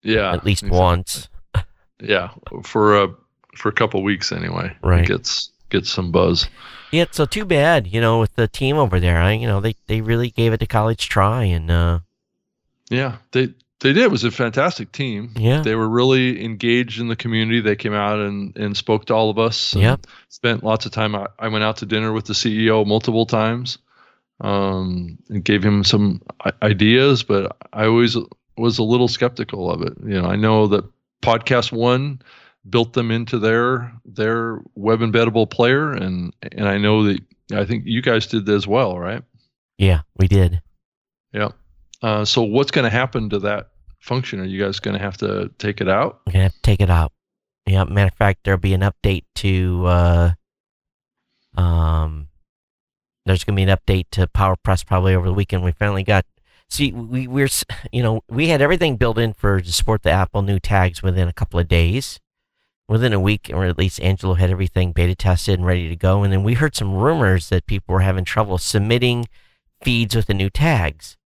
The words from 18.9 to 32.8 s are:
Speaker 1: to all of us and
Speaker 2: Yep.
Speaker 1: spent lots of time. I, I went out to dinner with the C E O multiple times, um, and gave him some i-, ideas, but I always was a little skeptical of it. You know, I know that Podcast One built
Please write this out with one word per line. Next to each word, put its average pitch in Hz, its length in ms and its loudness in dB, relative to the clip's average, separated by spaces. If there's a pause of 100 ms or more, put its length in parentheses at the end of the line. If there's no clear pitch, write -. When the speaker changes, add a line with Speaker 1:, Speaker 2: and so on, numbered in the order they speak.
Speaker 1:
to 117 80 0
all 110 140 2
of 107 120 -2
us 113 320 -2
and 95 100 2
Speaker 2:
Yep. 120 240 2 (220)
Speaker 1:
spent 117 340 -4
lots 110 240 -2
of 107 60 -10
time. 107 240 -2
I, 101 100 -8 (140)
I 113 80 -6
went 107 160 -2
out 107 140 -2
to 107 80 -10
dinner 110 260 -2
with 110 140 -6
the 104 80 -6
C 110 320 0
E 110 40 4
O 110 140 4
multiple 110 420 0
times, 117 520 -2 (640)
um, 95 760 -4 (120)
and 101 140 -6
gave 101 200 2
him 101 180 4
some 101 400 0 (220)
i-, 98 80 -2 (100)
ideas, 110 640 4
but 98 320 -2 (160)
I 110 140 -2
always 117 300 2 (400)
was 113 220 -2
a 113 60 0
little 120 240 2
skeptical 117 600 -4
of 85 140 -4
it. 85 120 -6 (100)
You 95 180 -2
know, 87 60 -2
I 95 80 0
know 110 320 2
that 98 160 2 (360)
Podcast 117 520 0
One 127 500 -2 (480)
built 117 220 0